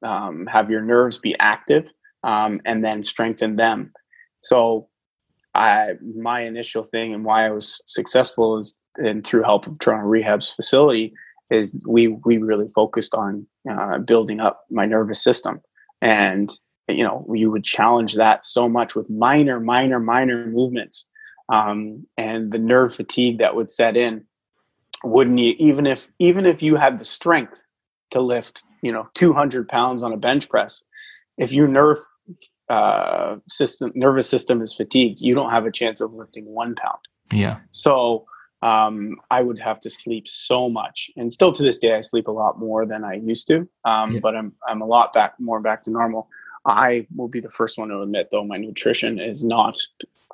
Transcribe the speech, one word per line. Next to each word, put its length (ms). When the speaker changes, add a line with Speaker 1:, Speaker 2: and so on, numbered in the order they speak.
Speaker 1:
um, 440
have 240
your 120
nerves 360
be 200
active, 520
um, 420
and 200
then 180
strengthen 540
them. 360
So 460
I, 400
my 240
initial 440
thing 280
and 120
why 220
I 40
was 360
successful 720
is, 160
and 300
through 160
help 240
of 120
Toronto 280
Rehab's 460
facility, 600
is 360
we, 220
we 300
really 300
focused 460
on, 320
uh, 280
building 420
up 300
my 160
nervous 360
system. 380
And, 500
you 160
know, 300
you 160
would 140
challenge 500
that 300
so 240
much 260
with 160
minor, 500
minor, 400
minor 460
movements. 580
Um, 540
and 360
the 60
nerve 360
fatigue 440
that 180
would 140
set 260
in 280
wouldn't 380
e-, 180
even 280
if, 220
even 280
if 160
you 140
had 220
the 60
strength 560
to 80
lift, 420
you 100
know, 220
two 180
hundred 360
pounds 340
on 100
a 40
bench 320
press, 340
if 140
your 160
nerve, 300
uh, 680
system, 460
nervous 340
system 340
is 120
fatigued, 460
you 140
don't 160
have 160
a 60
chance 280
of 140
lifting 320
one 280
pound. 240
Speaker 2:
Yeah. 260
Speaker 1:
So, 540
um, 540
I 120
would 160
have 220
to 100
sleep 380
so 400
much, 480
and 160
still 200
to 100
this 160
day, 160
I 60
sleep 280
a 40
lot 260
more 260
than 200
I 100
used 340
to. 200
Um, 280
Speaker 2:
Yeah. 80
Speaker 1:
but 160
I'm, 160
I'm 140
a 40
lot 260
back, 280
more 200
back 240
to 60
normal. 380
I 400
will 120
be 120
the 80
first 300
one 100
to 140
admit, 280
though, 140
my 140
nutrition 600
is 240
not, 360